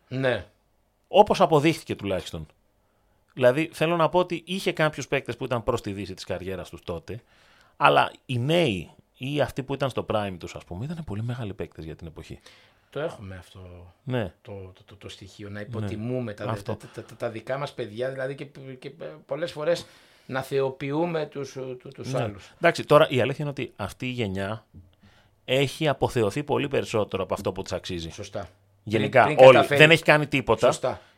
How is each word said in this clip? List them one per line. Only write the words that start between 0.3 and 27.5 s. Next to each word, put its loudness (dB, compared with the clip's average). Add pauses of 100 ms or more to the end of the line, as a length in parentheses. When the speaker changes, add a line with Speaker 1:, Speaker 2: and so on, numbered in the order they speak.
Speaker 2:
Όπως 6
αποδείχθηκε 2
τουλάχιστον. -6 (840)
Δηλαδή, 2
θέλω 0
να 2
πω 2
ότι -2
είχε -4
κάποιους -2
παίκτες -4
που -8
ήταν -4
προς 0
τη -8
δύση -8
της -16
καριέρας -8
τους -18
τότε, -10 (560)
αλλά 6 (140)
οι -4
νέοι 0 (280)
ή -4
αυτοί -4
που -6
ήταν -2
στο -6
prime -2
τους, -12
ας -14
πούμε, -10
ήταν -10
πολύ -8
μεγάλοι -8
παίκτες -12
για -12
την -14
εποχή. -16 (500)
Speaker 1:
Το -10
έχουμε -10
αυτό, -20 (100)
Speaker 2:
Ναι. -4
Speaker 1:
το, -18
το, -16
το, -20
το -18
στοιχείο, -18
να -14
Speaker 2:
Ναι. -12
Speaker 1:
υποτιμούμε -6
τα, -12
Speaker 2:
Αυτό. -6
Speaker 1:
τα, -16
τα, -14
τα, -20
τα -6
δικά -8
μας -8
παιδιά, -6
δηλαδή -8
και, -14 (340)
και, -16
ε, -16 (200)
πολλές -6
φορές -2 (400)
να -4
θεοποιούμε -2
τους, -10
του, -12
τους -10
Speaker 2:
Ναι. 0
Speaker 1:
άλλους. -8
Speaker 2:
Εντάξει, 2
τώρα 6
η 0
αλήθεια 0
είναι -4
ότι -8
αυτή -8
η -4
γενιά -4 (800)
έχει 0
αποθεωθεί 0
πολύ -2
περισσότερο -2
από -6
αυτό -4